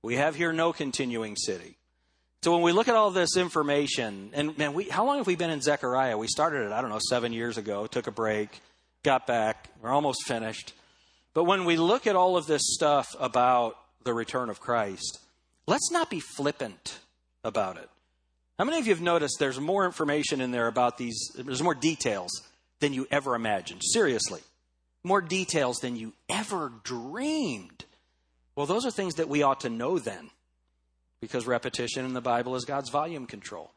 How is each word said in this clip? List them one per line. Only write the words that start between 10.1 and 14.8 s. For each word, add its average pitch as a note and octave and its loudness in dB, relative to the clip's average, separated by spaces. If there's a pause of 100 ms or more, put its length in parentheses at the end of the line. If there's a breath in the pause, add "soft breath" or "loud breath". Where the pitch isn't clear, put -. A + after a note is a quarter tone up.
finished. A2+ -4 (580 soft breath)
But E3 4
when F#3 4
we E3+ 6
look F3+ 4
at G3+ 4
all F3+ 6
of D3+ 0
this D3+ 2
stuff D3 2 (100)
about B2 2 (280)
the A#2+ 0
return A#2 -2
of G#2 -8
Christ, G#2+ -2 (480)